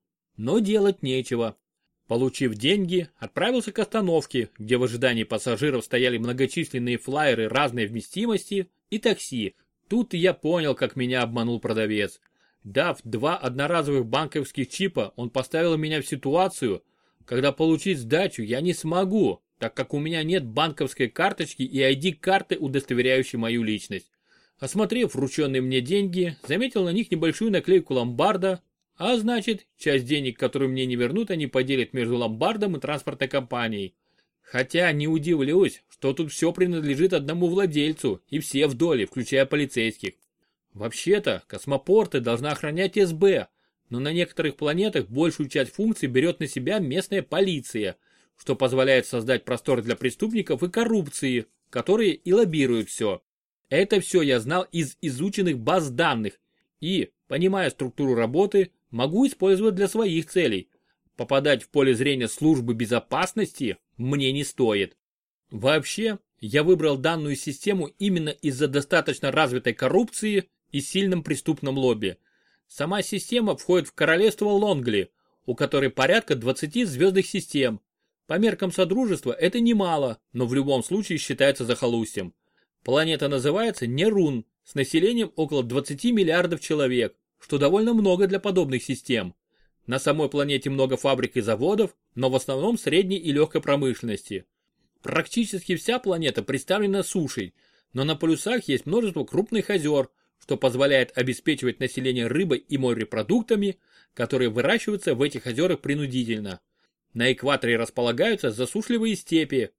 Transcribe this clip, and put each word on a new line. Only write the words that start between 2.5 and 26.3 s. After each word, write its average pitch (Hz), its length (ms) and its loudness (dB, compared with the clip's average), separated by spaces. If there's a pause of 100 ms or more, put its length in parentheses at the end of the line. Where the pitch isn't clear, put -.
деньги, 175 600 0
отправился 220 560 -2
к - 60 -8
остановке, 170 800 0
где 110 180 0
в 123 80 2
ожидании 120 400 0
пассажиров 120 640 -2
стояли 123 320 2
многочисленные 123 800 -2
флайеры 131 500 0
разной 120 380 0
вместимости 185 840 -4 (220)
и 214 80 -4
такси. 117 580 -4 (320)
Тут 233 240 -2
я 175 220 2
понял, 156 400 0
как 120 220 -4
меня 127 260 -2
обманул 117 380 -2
продавец. 107 600 -2 (420)
Дав 135 420 -2
два 120 340 -2
одноразовых 143 680 0
банковских 135 640 -4
чипа, 160 480 -4
он 120 140 -6
поставил 160 480 0
меня 156 240 -4
в - 40 -8
ситуацию, 139 760 -2 (420)
когда 131 280 0
получить 160 460 0
сдачу 135 440 -2
я 117 180 -4
не 175 140 0
смогу, 180 640 0 (180)
так 113 140 -6
как - 220 -6
у 147 40 0
меня 160 240 -4
нет 160 220 -2
банковской 135 640 -2
карточки 170 540 -4
и 135 180 -2
ай 135 140 4
ди 156 180 -2
карты, 190 460 0
удостоверяющей 131 800 0
мою 117 240 0
личность. 107 480 -6 (480)
Осмотрев 214 560 -2
вручённые 135 480 0
мне 127 180 0
деньги, 180 560 0 (100)